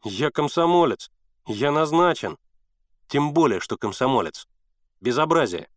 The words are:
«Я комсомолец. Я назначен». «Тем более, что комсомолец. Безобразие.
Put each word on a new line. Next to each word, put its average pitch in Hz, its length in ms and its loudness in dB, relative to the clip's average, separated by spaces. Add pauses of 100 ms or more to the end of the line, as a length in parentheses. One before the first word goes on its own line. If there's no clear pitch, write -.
«Я 110 260 -4
комсомолец. 165 800 0 (360)
Я 113 260 -2
назначен». 156 640 2 (720)
«Тем 143 240 0
более, 143 280 2
что - 180 -6
комсомолец. 113 680 -2 (540)
Безобразие. 123 760 0